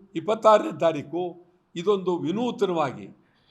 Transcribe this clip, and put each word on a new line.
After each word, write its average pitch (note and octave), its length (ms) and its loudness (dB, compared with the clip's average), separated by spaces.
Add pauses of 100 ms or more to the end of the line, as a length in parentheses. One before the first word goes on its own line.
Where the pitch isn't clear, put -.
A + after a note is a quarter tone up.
(160)
ಇಪ್ಪತ್ತಾರನೇ G#3+ 640 2
ತಾರೀಕು, E3 680 -2 (300)
ಇದೊಂದು F3+ 420 0
ವಿನೂತನವಾಗಿ, E3 880 -2 (440)